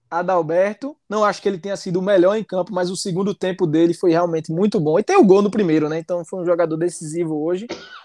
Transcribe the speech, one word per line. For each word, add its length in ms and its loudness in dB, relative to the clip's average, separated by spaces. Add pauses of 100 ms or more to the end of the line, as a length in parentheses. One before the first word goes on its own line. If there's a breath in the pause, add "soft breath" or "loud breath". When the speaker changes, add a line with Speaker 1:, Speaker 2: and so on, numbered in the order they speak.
Speaker 1:
a 100 -4
Adalberto, 760 -2 (140)
não 160 0
acho 160 0
que 80 -2
ele 100 -4
tenha 160 -8
sido 240 -4
o 20 -4
melhor 340 4
em 80 -4
campo, 300 -4
mas 160 -2
o 60 -6
segundo 400 -4
tempo 320 -2
dele 260 2
foi 180 0
realmente 380 0
muito 300 0
bom. 180 2
E 60 0
tem 140 2
o 80 8
gol 160 6
no 100 0
primeiro, 380 2
né? 100 -4
Então 240 -6
foi 180 -10
um 40 -4
jogador 320 0
decisivo 680 -4
hoje. 260 -4
Speaker 2:
Sim. 80 -10 (280 loud breath)